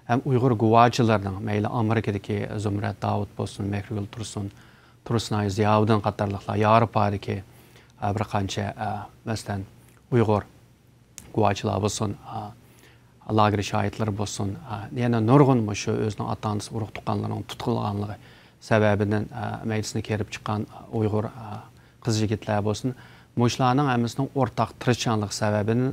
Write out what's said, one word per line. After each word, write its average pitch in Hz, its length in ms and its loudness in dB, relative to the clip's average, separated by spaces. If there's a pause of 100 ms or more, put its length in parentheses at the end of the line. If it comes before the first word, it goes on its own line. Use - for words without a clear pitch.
ham 123 220 0
Uyg'ur 127 280 4
guvohchilarining, 110 880 4
mayli 107 260 0
Amerikadagi 107 720 0 (160)
Zumrad 104 480 -2
Davud 104 340 -2
bo'lsin, 107 300 -6
Mehrgul 101 400 -4
Tursun, 104 400 -8 (560)
Tursunoy 104 480 -2
Ziyovuddin 107 500 4
qatorliqlar, 101 560 -2
Yevropadagi, 107 800 2 (600)
e, 104 180 -2
bir 107 100 0
qancha, 101 400 -4 (100)
e, 110 140 -6 (340)
masalan, 104 440 -6 (400)
Uyg'ur 107 360 4 (920)
guvohchilar 101 500 2
bo'lsin, 104 340 -2 (100)
e, 110 140 -10 (880)
lager 104 360 4
shohidlari 104 540 -2
bo'lsin, 101 480 -6
e, 107 140 -10 (160)
yana 120 260 0
nurg'un 127 400 8 (140)
shu - 200 -4
o'zini 117 320 -4
ota-onasi, 107 460 -4
urug' 107 220 -6
tuqqanlarining 107 500 -4
tutqinlanganligi 104 720 -4 (440)
sababidan, 107 680 2
e, 113 160 -10 (200)
majlisga 110 380 -4
kelib 107 280 -4
chiqqan - 360 -6 (260)
Uyg'ur, 107 320 0
e, 113 240 -12 (520)
qiz 110 220 0
yigitlar 104 420 0
bo'lsin, 107 300 -2 (400)
mushlarning 127 560 2
hammasining 120 420 -2
o'rtaq 120 460 0
tirishchanlik 110 540 0
sababidan 110 600 0